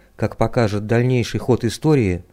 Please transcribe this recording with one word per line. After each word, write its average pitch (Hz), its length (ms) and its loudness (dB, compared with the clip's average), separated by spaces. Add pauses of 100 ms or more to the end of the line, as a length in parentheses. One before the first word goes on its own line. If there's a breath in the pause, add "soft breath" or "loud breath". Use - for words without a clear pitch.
(160 soft breath)
как - 220 -4
покажет 107 500 0
дальнейший 120 520 0
ход 120 260 0
истории, 110 680 0